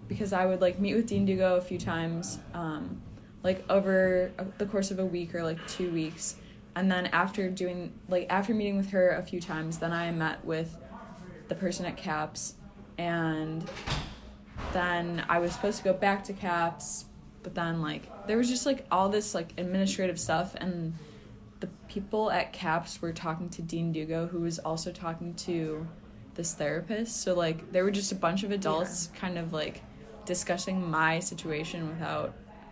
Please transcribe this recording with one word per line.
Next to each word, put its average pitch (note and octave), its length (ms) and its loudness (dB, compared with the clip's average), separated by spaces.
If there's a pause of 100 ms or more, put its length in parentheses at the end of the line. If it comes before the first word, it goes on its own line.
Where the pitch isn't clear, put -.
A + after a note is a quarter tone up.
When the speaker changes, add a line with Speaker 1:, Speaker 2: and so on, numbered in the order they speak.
Speaker 1:
because G3 240 -2
I F#3 140 4
would, F#3 140 2
like, F#3 200 4
meet G3+ 140 2
with A3+ 120 6
Dean G3 180 2
Dugo F#3 320 6
a F3+ 40 4
few F3+ 180 -2
times, E3 640 -2 (120)
um, E3 480 -4 (440)
like, F#3 260 2
over F#3 640 6 (260)
the G#3 80 0
course G3 240 2
of F#3+ 80 -2
a F#3+ 80 2
week F3 280 -2
or, E3+ 100 -2
like, E3 220 -2
two F3+ 240 -2
weeks. D#3+ 460 0 (380)
And F#3+ 160 4
then F3+ 160 2
after F#3+ 420 2
doing, F3+ 440 -4 (160)
like, F3+ 200 2
after G3 260 2
meeting G3+ 220 2
with G3 140 2
her F#3 200 6
a D#3+ 120 2
few - 180 -6
times, D#3+ 380 -2
then E3+ 140 0
I E3+ 180 0
met E3 340 0
with D#3+ 320 -2 (720)
the - 60 -2
person F3 320 0
at E3 100 -6
caps, - 580 -2 (440)
and D#3+ 720 0 (1040)
then F3 560 0
I E3+ 100 4
was F3 140 2
supposed G#3 260 0
to - 60 -6
go F#3+ 80 8
back G3 320 4
to - 80 -8
caps, E3+ 720 0 (360)
but - 140 -10
then, E3 260 0
like, - 460 -6
there G#3+ 100 4
was A#3+ 100 6
just, B3 180 2
like, C4+ 240 2
all F#3 180 6
this, G#3 260 2
like, E3 240 -4
administrative F#3 640 2
stuff, E3 340 2
and E3+ 400 -2 (640)
the F#3+ 80 -4 (220)
people G#3+ 420 0
at F3+ 220 2
caps E3 500 0
were E3 100 0
talking E3 380 -4
to - 120 -8
Dean E3 300 0
Dugo, D#3+ 360 0
who F3 120 -2
was E3+ 200 0
also E3 320 -2
talking E3+ 420 -6
to D#3+ 540 -2 (460)
this F3 200 0
therapist. F#3+ 680 -2
So, F3+ 140 2
like, E3 380 0
there F#3 100 6
were G3 80 4
just G3 220 2
a - 20 -2
bunch F#3+ 300 2
of G3+ 80 0
adults F#3 600 2
Speaker 2:
Yeah. - 60 -16
Speaker 1:
kind F3+ 200 -2
of, E3 140 -4
like, D3+ 300 -4 (420)
discussing F3+ 640 0
my D#3+ 300 4
situation E3 720 -4
without, D#3 440 -2 (400)